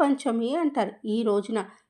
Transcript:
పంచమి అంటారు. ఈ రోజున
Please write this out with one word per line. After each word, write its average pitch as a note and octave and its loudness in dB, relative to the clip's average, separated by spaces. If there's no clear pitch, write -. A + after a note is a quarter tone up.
పంచమి C4+ 0
అంటారు. C#4+ -2
ఈ A3 0
రోజున G#3 0